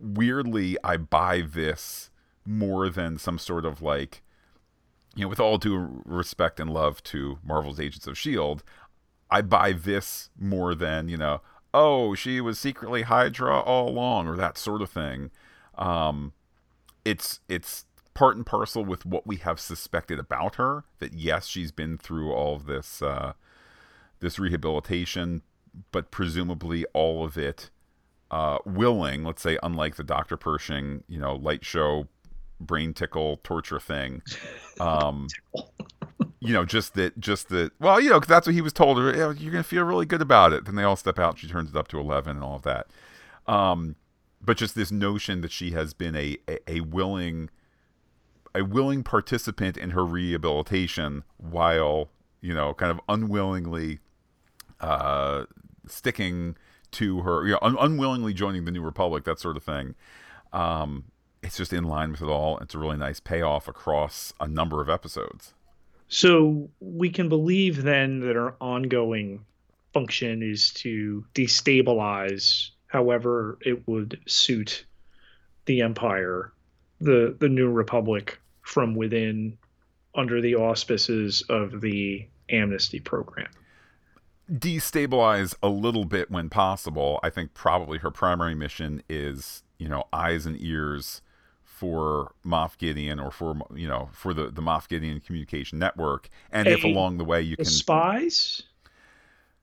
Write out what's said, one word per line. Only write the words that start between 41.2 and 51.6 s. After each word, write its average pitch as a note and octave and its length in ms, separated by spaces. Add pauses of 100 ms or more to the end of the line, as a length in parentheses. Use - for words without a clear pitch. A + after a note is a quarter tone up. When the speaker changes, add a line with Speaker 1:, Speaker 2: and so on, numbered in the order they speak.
Speaker 1:
she D#2+ 100
turns E2 220
it D2+ 60
up D2+ 120
to D#2 100
eleven D2 380
and C#2+ 80
all C#2 120
of C2+ 60
that. B1+ 240 (640)
Um, F2+ 480 (440)
but A2 160
just - 200
this G#2 160
notion G2+ 480
that E2 100
she F2 220
has D#2+ 220
been E2+ 200
a, D2 240 (100)
a, D#2 100 (180)
a E2+ 60
willing, E2+ 680 (1040)
a F#2+ 80
willing C3+ 400
participant G#2 760
in F2+ 140
her F2+ 140
rehabilitation E2 1200 (140)
while, E2 680 (320)